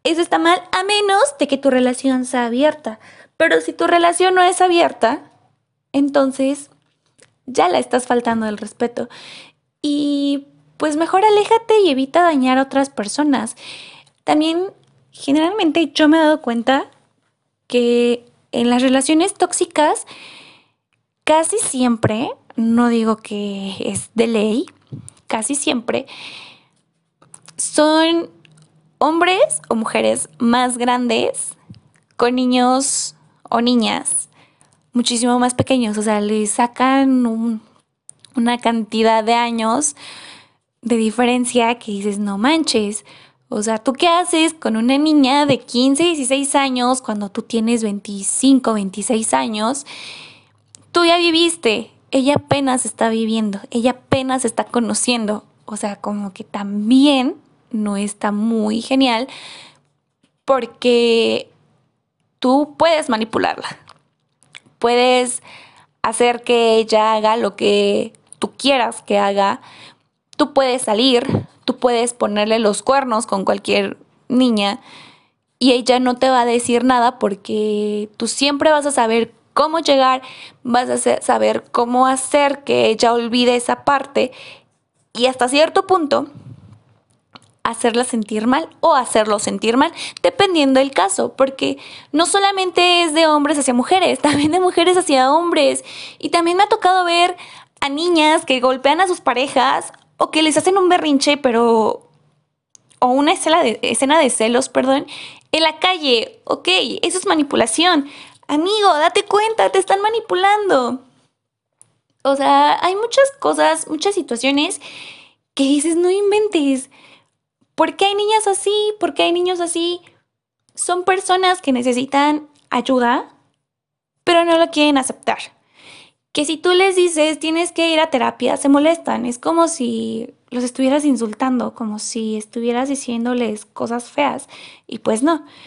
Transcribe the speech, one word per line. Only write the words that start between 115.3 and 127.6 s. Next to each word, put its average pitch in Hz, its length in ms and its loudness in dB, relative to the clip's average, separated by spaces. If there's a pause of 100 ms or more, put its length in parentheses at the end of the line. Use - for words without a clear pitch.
que 277 100 0
dices, 294 340 2
"No 349 120 2
inventes, 392 800 0 (840)
¿por 370 220 -2
qué 392 80 0
hay 403 100 0
niñas 415 320 0
así? 392 260 -2 (260)
¿Por 339 140 -4
qué 339 100 -2
hay 339 100 0
niños 359 260 -2
así?". 349 420 -4 (760)
Son 359 280 -4
personas 370 580 0
que 269 120 -2
necesitan 269 720 0 (220)
ayuda, 247 640 0 (880)
pero 339 220 4
no 330 120 2
lo 330 140 2
quieren 294 260 2
aceptar. 233 420 -4 (920)
Que 294 140 -2
si 320 100 -4
tú 349 180 -2
les 370 220 4
dices, 311 440 2
"Tienes 330 340 -4